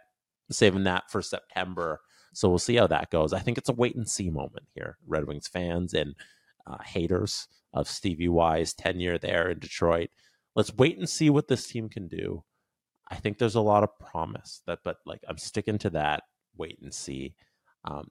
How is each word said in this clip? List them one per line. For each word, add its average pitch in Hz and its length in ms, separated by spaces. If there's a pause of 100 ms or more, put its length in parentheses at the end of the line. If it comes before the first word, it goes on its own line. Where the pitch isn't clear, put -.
(500)
saving 98 340
that 92 260
for 98 120
September. 87 760 (320)
So - 160
we'll 90 100
see 120 180
how 113 100
that 78 240
goes. 78 220
I 95 80
think 117 180
it's - 100
a 127 60
wait 117 220
and 113 120
see 92 220
moment 69 440
here, - 220 (100)
Red 76 200
Wings 73 200
fans 87 480
and, 73 200 (520)
uh, - 160
haters 92 640 (260)
of 71 160
Stevie 85 400
Y's 82 440
tenure 87 460
there 90 320
in 80 80
Detroit. 85 520 (460)
Let's 107 180
wait 135 240
and 180 100
see 156 220
what 147 180
this - 200
team 110 200
can 101 200
do. 90 360 (640)
I - 80
think 104 220
there's 110 180
a 113 40
lot 104 240
of - 140
promise, - 680
that, 85 160
but, - 140 (100)
like, - 220
I'm 80 100
sticking 107 400
to 98 120
that 76 320 (340)
wait - 240
and 71 120
see. 67 420 (500)
Um, 73 260